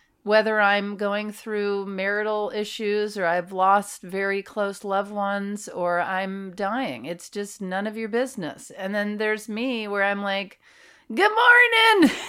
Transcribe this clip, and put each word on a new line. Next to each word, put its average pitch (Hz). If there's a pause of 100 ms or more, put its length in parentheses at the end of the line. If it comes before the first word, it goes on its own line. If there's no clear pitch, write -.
(220)
whether 214
I'm 202
going 208
through 202
marital 208
issues 208
or 190
I've 175
lost 190
very 196
close 202
loved 202
ones 202
or 175
I'm 190
dying. 196
It's 170
just 202
none 190
of 214
your 226
business." 233
And 196
then 208
there's 214
me 226
where 202
I'm 202
like, 196 (480)
"Good 381 (100)
morning. 453 (140)